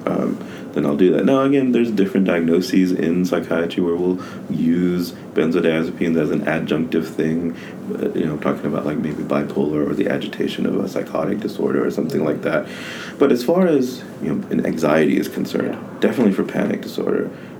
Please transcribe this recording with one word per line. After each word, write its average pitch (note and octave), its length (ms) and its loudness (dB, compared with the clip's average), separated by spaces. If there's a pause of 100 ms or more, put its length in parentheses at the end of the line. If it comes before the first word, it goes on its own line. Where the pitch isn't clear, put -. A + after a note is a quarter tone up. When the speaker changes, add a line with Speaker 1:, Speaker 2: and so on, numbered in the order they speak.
Speaker 1:
um, - 300 0 (380)
then D#2 100 0
I'll C#2+ 120 2
do F#2 180 6
that. - 100 2
Now, C3+ 180 6
again, C3+ 300 4
there's A#2 180 4
different G2 360 2
diagnoses F2+ 680 4
in F2 320 2
psychiatry E2+ 580 0
where E2+ 120 2
we'll F2+ 240 0 (320)
use F2 640 0 (200)
benzodiazepines E2 880 0
as D2 100 0
an - 120 0
adjunctive D#2+ 640 0
thing. E2 500 -2 (380)
Uh, - 200 -2
you E2+ 120 0
know, D2+ 60 -2
I'm D2 80 -6
talking - 260 -4
about, D2+ 180 -2
like, D2+ 140 -2
maybe D#2 240 -4
bipolar D2 680 0
or D2 60 -2
the - 140 0
agitation - 580 -4
of - 180 0
a - 40 -4
psychotic - 520 -2
disorder - 460 0
or E2+ 40 0
something D#2+ 340 -2
like D2 180 -2
that. D2+ 240 0 (520)
But C#3 140 6
as A#2+ 120 0
far F3+ 220 4
as, C#3 360 2 (200)
you - 120 -2
know, - 160 -4
an - 160 0
anxiety D#2 500 4
is - 120 0
concerned, - 520 -4
Speaker 2:
Yeah. - 200 -12
Speaker 1:
definitely G#2+ 340 4
for G2+ 100 0
panic - 380 -2
disorder, - 480 -2 (300)